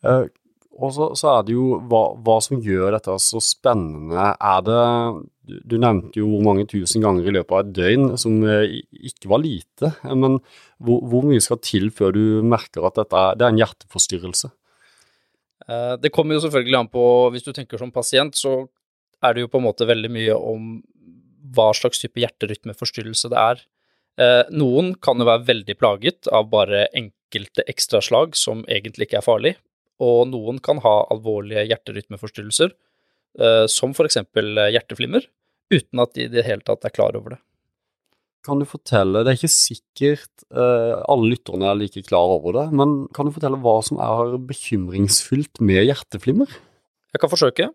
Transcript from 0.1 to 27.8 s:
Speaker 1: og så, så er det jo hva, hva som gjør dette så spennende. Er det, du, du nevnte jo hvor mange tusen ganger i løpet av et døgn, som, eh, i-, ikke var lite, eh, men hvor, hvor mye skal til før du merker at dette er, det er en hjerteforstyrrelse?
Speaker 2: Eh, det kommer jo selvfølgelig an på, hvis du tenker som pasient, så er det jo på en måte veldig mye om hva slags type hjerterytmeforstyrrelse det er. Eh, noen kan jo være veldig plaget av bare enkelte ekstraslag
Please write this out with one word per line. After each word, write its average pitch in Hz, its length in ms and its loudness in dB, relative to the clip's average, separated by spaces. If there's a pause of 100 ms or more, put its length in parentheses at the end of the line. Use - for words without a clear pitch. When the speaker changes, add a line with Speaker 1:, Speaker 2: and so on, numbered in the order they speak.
Speaker 1:
og 131 140 -4
så, 151 140 -2 (100)
så 156 140 0
er 113 120 4
det 110 80 -2
jo 127 220 2 (160)
hva, 110 320 2
hva 113 180 4
som 131 220 -4
gjør 98 320 0
dette 95 260 -4
så 113 220 -2
spennende. 87 880 -2 (100)
Er 95 260 2
det, 117 140 2 (640)
du, - 140 -16 (100)
du 117 160 -2
nevnte 107 380 0
jo 107 100 0
hvor 104 160 2
mange 101 240 2
tusen 104 320 -2
ganger 92 240 2
i 98 80 -2
løpet 90 220 0
av 101 80 0
et 101 100 -12
døgn, 107 320 2 (100)
som, 113 300 0
eh, 107 320 0
i-, - 320 -18
ikke - 180 -16
var 120 140 4
lite, 156 480 -4
eh, 135 240 -8
men 131 240 2 (400)
hvor, 120 320 0
hvor 127 160 2
mye 127 160 4
skal 120 180 -2
til 104 320 -2
før 98 220 2
du 107 80 4 (240)
merker 110 400 -2
at - 140 -2
dette - 180 0
er, 95 180 2
det 117 80 2
er 117 80 4
en 110 80 2
hjerteforstyrrelse? - 920 -6 (1120)
Speaker 2:
Eh, 120 340 -6
det - 140 -2
kommer 156 240 0
jo 156 80 -4
selvfølgelig 131 320 0
an 113 160 -4
på, 123 80 2 (320)
hvis 120 100 -12
du 139 80 -12
tenker 120 280 -12
som 127 120 -12
pasient, 131 460 0
så 131 240 -2 (580)
er 123 140 4
det 123 80 -4
jo 117 80 -8
på 131 100 2
en 120 60 0
måte 110 180 -2
veldig 113 300 0
mye 110 240 0
om 113 320 -8 (840)
hva 110 220 6
slags - 260 -4
type 120 220 -6
hjerterytmeforstyrrelse 110 1040 -8
det 120 140 2
er. 120 180 0 (580)
Eh, 123 320 6
noen 151 480 0
kan 123 200 0
jo 120 80 2
være 117 200 2
veldig 104 320 -2
plaget 107 560 -2
av 110 160 2
bare 101 360 2 (100)
enkelte - 760 -8
ekstraslag 123 640 0